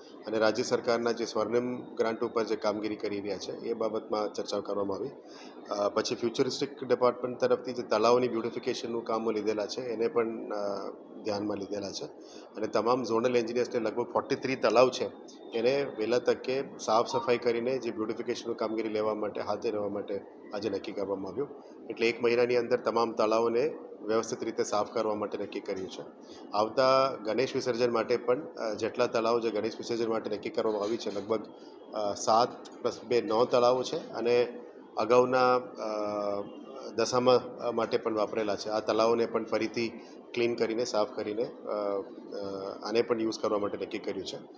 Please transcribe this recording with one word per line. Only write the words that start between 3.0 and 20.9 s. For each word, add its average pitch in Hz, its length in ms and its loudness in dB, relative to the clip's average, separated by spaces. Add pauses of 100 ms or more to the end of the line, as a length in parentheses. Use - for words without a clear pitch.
રહ્યા 98 180 -4
છે - 140 -8
એ 117 200 -6
બાબતમાં 107 600 -2
ચર્ચાઓ 104 280 -4
કરવામાં 98 380 -2
આવી. 123 120 -4 (600)
અ, 104 180 2
પછી 107 260 0
ફ્યુચરિસ્ટિક 127 680 -2
ડિપાર્ટમેન્ટ 123 540 2
તરફથી 123 340 2
જે 117 100 -4
તળાવોની 120 460 4
બ્યુટિફિકેશનનું 117 760 -4
કામો 113 260 0
લીધેલા 104 360 0
છે 113 140 -6
એને 117 280 0
પણ, 113 400 0
અ, 101 420 -4 (340)
ધ્યાનમાં 104 320 -2
લીધેલા 98 340 -6
છે 139 140 -8 (520)
અને 107 100 -4
તમામ 117 380 2
ઝોનલ 117 320 2
એન્જિનિયર્સને 117 440 0
લગભગ 110 320 -2
ફોર્ટી 113 220 0
થ્રી 135 220 -2
તળાવ 123 340 6
છે 113 200 -4 (440)
એને 131 320 2 (120)
વહેલા 113 200 2
તકે 127 440 0 (160)
સાફ 113 280 4
સફાઈ 123 320 2
કરીને 120 400 0
જે 117 120 -2
બ્યુટિફિકેશનનું 110 680 -4
કામગીરી 110 320 -2
લેવા 107 260 0
માટે, 110 260 -4
હાથ 104 220 -4
ધરવા 104 260 -2
માટે 101 320 -4 (340)
આજે 104 160 -2
નક્કી 98 220 -4